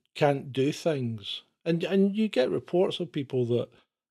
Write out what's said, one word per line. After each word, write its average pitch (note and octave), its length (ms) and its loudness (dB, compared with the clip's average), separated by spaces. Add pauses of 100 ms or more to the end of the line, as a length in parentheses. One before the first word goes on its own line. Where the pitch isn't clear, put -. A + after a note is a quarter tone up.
(140)
can't C#3+ 360 0
do C3+ 220 0
things. B2+ 680 -4 (240)
And, E3+ 180 0
and G3 320 2
you A3 120 2
get B3+ 220 2
reports F3 500 0
of F3+ 120 -8
people B2+ 340 -2
that A#2 220 0 (420)